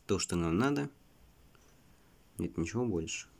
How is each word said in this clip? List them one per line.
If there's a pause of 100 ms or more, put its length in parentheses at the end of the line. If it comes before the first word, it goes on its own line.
То,
что
нам
надо. (1500)
Нет,
ничего
больше. (100)